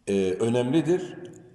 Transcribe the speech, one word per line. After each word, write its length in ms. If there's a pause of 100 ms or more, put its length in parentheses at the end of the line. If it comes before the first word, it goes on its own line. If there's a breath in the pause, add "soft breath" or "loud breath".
e, 260
önemlidir. 840 (360)